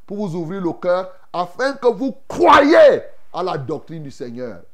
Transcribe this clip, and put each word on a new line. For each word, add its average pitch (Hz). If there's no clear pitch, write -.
pour 202
vous 196
ouvrir 180
le 165
cœur, 180
afin 180
que 247
vous 240
croyiez 302
à 170
la 175
doctrine 151
du 143
Seigneur. 120